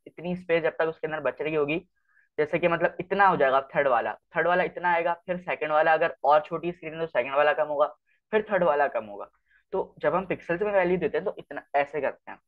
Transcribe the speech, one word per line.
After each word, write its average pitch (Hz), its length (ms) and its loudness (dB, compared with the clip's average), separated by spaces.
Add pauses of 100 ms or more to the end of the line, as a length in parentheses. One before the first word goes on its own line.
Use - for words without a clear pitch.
इतनी 175 280 -8
space 170 280 -2
जब 160 160 -2
तक 160 80 2
उसके 160 200 -8
अंदर 156 140 -6
बच 156 200 -4
रही 156 140 -2
होगी, 151 220 0 (600)
जैसे 151 220 0
कि 175 80 2
मतलब 170 320 0
इतना 190 280 2
हो 175 100 4
जाएगा 135 240 4 (140)
third 143 120 2
वाला, 113 260 0 (220)
third 165 120 0
वाला 175 160 2
इतना 175 300 -2
आएगा, 170 200 0 (120)
फिर 180 140 -4
second 151 320 -4
वाला 156 220 4
अगर 151 300 0
और 147 180 6
छोटी 165 300 -6
screen 160 220 -12
है 165 60 -12
तो 165 80 -4
सेकंड 135 280 -2
वाला 147 180 4
कम 151 140 0
होगा, 147 200 0 (460)
फिर 214 180 0
third 185 120 2
वाला 147 260 2
कम 110 160 -6
होगा। 101 240 -14 (440)
तो - 260 -6
जब 151 160 0
हम 185 100 0
pixels 175 360 -4
में 208 100 -2
value 185 260 2
देते 151 200 -2
हैं 180 80 -4
तो 175 140 -4
इतना - 240 -12 (120)
ऐसे 143 260 0
करते 120 300 -6
हैं। 98 160 -18